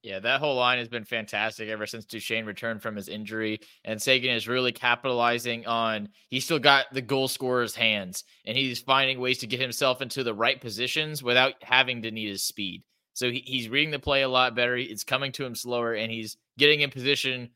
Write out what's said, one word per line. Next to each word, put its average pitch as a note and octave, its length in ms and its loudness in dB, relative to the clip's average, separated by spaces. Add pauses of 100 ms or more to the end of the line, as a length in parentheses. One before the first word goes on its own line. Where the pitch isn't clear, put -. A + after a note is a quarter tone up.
Yeah, G2 180 -8
that B2 180 0
whole C#3+ 160 2
line B2 240 4
has A#2 100 -6
been A#2 160 -8
fantastic A2 640 -4
ever G#2+ 180 -4
since A2 180 -12
Duchesne A2+ 420 -4
returned G#2+ 340 -6
from A2 140 -6
his G2 140 -8
injury. G#2+ 500 -4 (260)
And A2 160 -6
Seguin C3 300 4
is A2 160 -2
really B2 240 2
capitalizing A#2+ 960 2
on, A2+ 440 0 (180)
he's B2+ 160 -4
still D#3 160 2
got C#3 320 8
the C3+ 100 -4
goal C3+ 240 0
scorer's B2+ 480 -2
hands, G#2 480 0 (220)
and A2+ 120 -4
he's C3 220 -2
finding C3+ 400 2
ways B2+ 200 0
to A#2 100 -8
get B2 120 -2
himself B2+ 400 0
into C3 220 -6
the A#2 120 -2
right A#2 260 0
positions C3 640 -4
without B2+ 380 4
having B2+ 400 2
to A2+ 100 -6
need A2 160 -6
his G2 160 -4
speed. F#2 400 -6 (300)
So B2 160 0
he, B2 160 -6
he's B2 240 -4
reading D3 200 2
the D3 80 -4
play C#3 240 2
a C3+ 60 0
lot B2+ 260 4
better. B2 220 2
It's A#2 260 -6
coming C3+ 300 -2
to C#3 120 -6
him A#2+ 100 -8
slower, A#2+ 400 -2
and A2+ 180 -2
he's A2 240 -8 (220)
getting D3 240 6
in C#3 80 0
position B2+ 640 -2